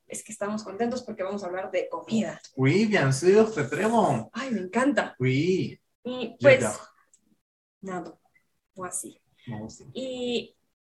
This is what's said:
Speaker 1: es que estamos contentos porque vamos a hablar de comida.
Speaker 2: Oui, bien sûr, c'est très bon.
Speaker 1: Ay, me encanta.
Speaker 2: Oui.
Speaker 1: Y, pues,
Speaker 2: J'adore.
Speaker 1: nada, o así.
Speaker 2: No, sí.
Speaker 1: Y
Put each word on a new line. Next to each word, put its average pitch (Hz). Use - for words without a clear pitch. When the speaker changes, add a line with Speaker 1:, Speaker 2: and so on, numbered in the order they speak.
Speaker 1:
es -
que -
estamos 214
contentos 233
porque 196
vamos 196
a 180
hablar 185
de 180
comida. 196
Speaker 2:
Oui, 156
bien 170
sûr, 202
c'est 143
très 196
bon. 196
Speaker 1:
Ay, 262
me 202
encanta. 214
Speaker 2:
Oui. 135
Speaker 1:
Y, 247
pues, 262
Speaker 2:
J'adore. 214
Speaker 1:
nada, 175
o 185
así. -
Speaker 2:
No, 110
sí. -
Speaker 1:
Y 247